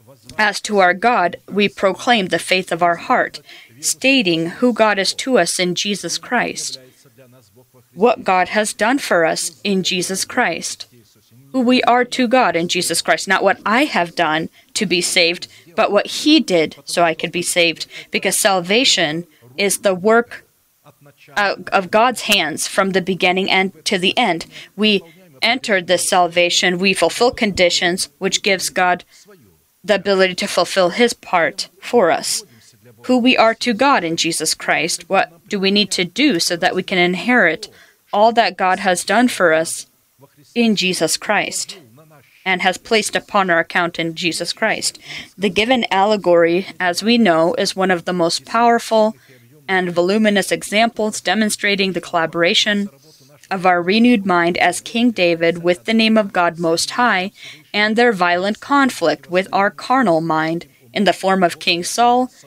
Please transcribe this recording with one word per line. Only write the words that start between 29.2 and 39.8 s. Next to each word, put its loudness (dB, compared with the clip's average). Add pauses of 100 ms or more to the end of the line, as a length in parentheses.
the 0
ability 2
to -4
fulfill 0
his 2
part -4 (100)
for 2
us. -4 (600)
Who 2
we 2
are 4
to -4
God 2
in -4
Jesus -4
Christ, -4
what -2
do -6
we 0
need 0
to -2
do 0
so -2
that 0
we -2
can -4
inherit 0 (420)
all 2
that 0
God 0
has -2
done 2
for 0
us -2 (720)